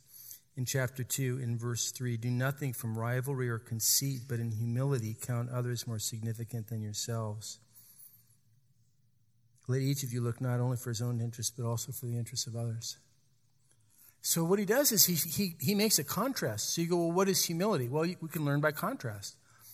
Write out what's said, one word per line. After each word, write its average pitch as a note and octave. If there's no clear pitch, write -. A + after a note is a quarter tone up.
In B2+
chapter B2+
two, C3
in A#2+
verse A#2+
three, A#2+
"Do A#2+
nothing C3
from A2
rivalry B2+
or A2+
conceit, B2+
but A#2+
in A#2
humility A#2
count A#2+
others B2
more A2
significant A2+
than A2
yourselves. G#2+
Let C3
each C#3
of B2
you A#2+
look A#2
not B2
only B2
for B2
his A#2
own A#2+
interest, A#2
but A#2+
also A#2
for A#2+
the A#2+
interests A#2
of A2+
others." A#2
So E3
what F#3
he G#3
does C4+
is G3+
he, F3
he, E3
he F3+
makes G3+
a D3
contrast. E3+
So E3+
you E3+
go, F3
"Well, E3+
what F#3+
is -
humility?" E3+
Well, D3
we E3+
can D#3
learn C#3+
by D3+
contrast. D3+